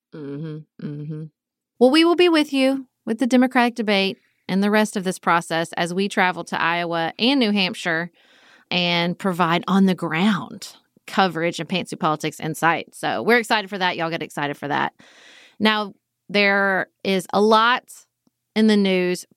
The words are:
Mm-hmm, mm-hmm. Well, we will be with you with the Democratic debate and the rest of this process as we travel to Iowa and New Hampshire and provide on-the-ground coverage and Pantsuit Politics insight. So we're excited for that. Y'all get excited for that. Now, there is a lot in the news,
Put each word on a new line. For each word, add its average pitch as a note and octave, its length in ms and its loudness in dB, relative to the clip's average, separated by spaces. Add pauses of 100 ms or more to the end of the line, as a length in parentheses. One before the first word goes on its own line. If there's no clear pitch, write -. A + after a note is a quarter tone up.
(160)
Mm-hmm, D3+ 720 -14
mm-hmm. D3+ 360 -10 (560)
Well, B3 120 6
we D#4+ 140 6
will E4+ 100 4
be F4+ 140 4
with D4+ 240 2
you C4+ 340 0 (180)
with A3+ 140 -4
the C4 80 2
Democratic B3 480 2
debate G3 420 0 (300)
and G3 160 0
the G#3 80 2
rest G#3+ 240 2
of F#3+ 80 -4
this F3+ 160 -4
process E3+ 540 0
as F3 200 -4
we G3 160 -2
travel F3+ 360 0
to - 160 -6
Iowa E3+ 580 -2
and C4+ 200 2
New G#3+ 120 2
Hampshire F3 600 -2 (600)
and F3 460 0
provide F3 500 0
on-the-ground F3+ 1080 0 (300)
coverage E3+ 540 -2
and D#3+ 100 -8
Pantsuit - 300 -6
Politics D#3 400 -2
insight. D#3+ 560 -2
So A2+ 260 -4
we're A3 160 2
excited G#3+ 320 -2
for G#3 80 -8
that. F3+ 180 -2
Y'all E3 140 -4
get D#3+ 140 -6
excited C#3+ 340 -6
for D3 120 -10
that. C#3 240 -2 (640)
Now, G#3 340 0 (360)
there G3 600 0 (160)
is F#3+ 260 0
a F#3+ 80 2
lot A3 440 4 (720)
in A3 140 4
the G#3+ 80 6
news, F#3 500 0 (100)